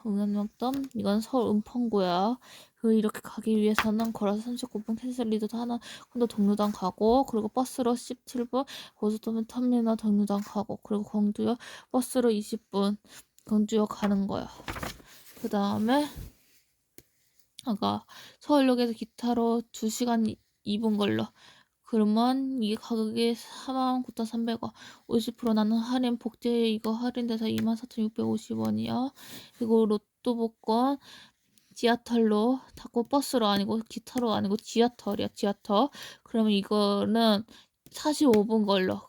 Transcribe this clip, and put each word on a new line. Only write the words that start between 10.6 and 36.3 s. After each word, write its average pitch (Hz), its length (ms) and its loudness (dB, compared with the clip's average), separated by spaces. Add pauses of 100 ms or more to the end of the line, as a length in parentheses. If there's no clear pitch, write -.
그리고 208 220 -2
광주역 214 540 0 (320)
버스로 247 400 2
이십 214 400 -4
분 202 280 0 (480)
광주역 214 420 2
가는 196 380 0
거야. - 220 -4 (920)
그 233 80 -4
다음에 214 580 2 (1600)
아까 208 400 -2 (360)
서울역에서 254 520 4
기차로 233 680 0 (100)
두 - 160 -4
시간 233 380 0
이-, - 100 -4 (280)
이 208 140 -2
분 220 200 0
걸려. 214 340 0 (520)
그러면 247 800 2
이게 214 120 0
가격이 233 600 0
사만 254 680 -4
구천삼백 226 600 -4
원. 226 100 -8 (340)
오십 226 320 -2
프로 226 160 0
나는 214 240 2
할인, 240 400 0
복제 233 500 -2
이거 220 240 -2
할인돼서 233 560 -4
이만 220 280 0
사천육백오십 220 840 -4
원이야. 226 520 -2 (460)
그리고 226 300 4
로또 214 480 -2
복권 233 640 0 (760)
지하철로 233 840 2 (160)
타고, - 320 -4
버스로 269 380 0
아니고 202 420 0
기차로 233 440 -4
아니고 208 240 0
지하철이야, 214 800 0
지하철. 214 540 0 (340)
그러면 220 300 2